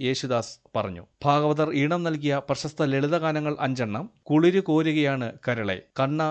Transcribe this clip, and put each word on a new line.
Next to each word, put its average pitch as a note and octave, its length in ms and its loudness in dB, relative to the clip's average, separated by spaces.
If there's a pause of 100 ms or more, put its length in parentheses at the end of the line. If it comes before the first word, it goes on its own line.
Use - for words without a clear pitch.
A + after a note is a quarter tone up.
യേശുദാസ് B2+ 520 -2 (180)
പറഞ്ഞു. F#2+ 320 -4 (180)
ഭാഗവതർ D3+ 520 2
ഈണം D3+ 300 0
നൽകിയ D3 380 -2
പ്രശസ്ത - 440 -6
ലളിതഗാനങ്ങൾ D3+ 760 0
അഞ്ചെണ്ണം. B2+ 460 -4 (180)
കുളിരു E3+ 380 4
കോരുകയാണ് D3+ 680 2 (120)
കരളെ, G#2+ 360 -2 (180)
കണ്ണ C#3 360 0